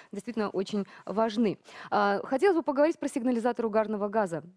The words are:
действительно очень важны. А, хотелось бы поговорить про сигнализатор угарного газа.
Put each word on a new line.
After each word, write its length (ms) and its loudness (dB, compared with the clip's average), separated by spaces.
действительно 380 -4
очень 360 -4
важны. 520 0
А, 340 2
хотелось 320 2
бы 60 0
поговорить 360 2
про 80 -4
сигнализатор 580 0
угарного 440 0
газа. 340 -2